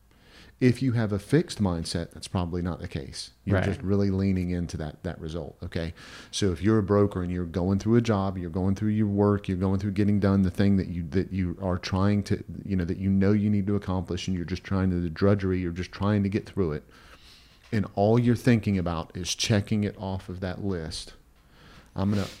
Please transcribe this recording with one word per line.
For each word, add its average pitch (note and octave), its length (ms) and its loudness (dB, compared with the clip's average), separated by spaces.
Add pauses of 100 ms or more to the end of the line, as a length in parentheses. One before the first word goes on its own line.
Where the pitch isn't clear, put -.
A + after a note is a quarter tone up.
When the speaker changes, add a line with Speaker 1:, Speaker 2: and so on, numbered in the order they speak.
(600)
Speaker 1:
If B2 200 4
you C3 120 2
have A2 180 0
a G2+ 80 0
fixed - 420 0
mindset, E2+ 520 -2
that's - 160 -16
probably F2 320 -2
not F2+ 180 -4
the F2 80 -10
case. - 440 -10 (120)
You're G2+ 140 2
Speaker 2:
Right. F#2+ 80 2
Speaker 1:
just F#2 160 -4
really G2+ 280 2
leaning F#2+ 420 0
into F2 260 -4
that, D2+ 260 -10
that F2 160 -8
result, D#2+ 420 -10
okay? E2 320 -6 (380)
So G2 220 0
if D#2 80 -8
you're A2 160 4
a G#2 60 2
broker G2+ 380 2
and F2 80 -4
you're F2+ 140 -4
going F2+ 340 0
through G#2+ 200 2
a A#2 40 4
job, G2 360 0
you're F2 120 -8
going F#2 260 0
through G#2+ 160 -2
your G#2+ 160 2
work, G2+ 420 2
you're F#2+ 80 0
going F#2+ 240 0
through G#2 100 -2
getting G2+ 300 2
done G2 220 4
the F#2 60 4
thing G2+ 280 4
that F2+ 100 0
you, F2 220 -4
that F#2 240 -2
you F2+ 280 -2
are F2+ 160 0
trying G2+ 460 2
to, - 180 -2 (220)
you G2 140 -2
know, F2+ 80 0
that F2+ 120 -4
you F#2+ 120 -2
know G2 240 4
you G#2 160 2
need G2+ 180 0
to G2+ 80 0
accomplish, F#2 540 -4
and F#2 80 -2
you're E2+ 80 -4
just F2 180 -6
trying F#2+ 280 0
to, F2 100 0
the F2 80 -2
drudgery, F#2+ 500 2
you're F2 140 -4
just F2 180 -6
trying G2+ 320 0
to G2 60 0
get G#2 160 -2
through F2+ 260 -2
it, D2 120 -6 (920)
and G2+ 120 0 (100)
all G#2+ 220 4
you're A#2+ 160 4
thinking G#2+ 440 2
about E2+ 360 -2
is F2+ 220 -6
checking G#2 480 0
it G2+ 160 -4
off F#2+ 300 -6
of F2+ 100 -10
that F#2 240 -6
list, E2+ 520 -6 (800)
I'm G2 140 0
gonna G2 160 0 (120)